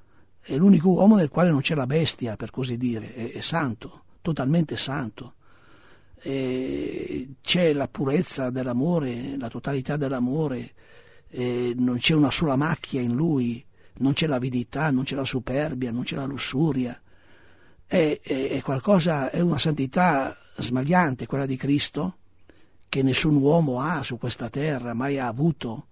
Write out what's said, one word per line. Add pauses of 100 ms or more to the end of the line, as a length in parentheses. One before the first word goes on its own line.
(400)
è
l'unico
uomo
nel
quale
non
c'è
la
bestia,
per
così
dire,
è,
è
santo, (160)
totalmente
santo. (840)
E (120)
c'è
la
purezza
dell'amore,
la
totalità
dell'amore, (540)
e
non
c'è
una
sola
macchia
in
lui, (300)
non
c'è
l'avidità,
non
c'è
la
superbia,
non
c'è
la
lussuria. (920)
È,
è,
è
qualcosa,
è
una
santità (200)
smagliante
quella
di
Cristo, (720)
che
nessun
uomo
ha
su
questa
terra,
mai
ha
avuto.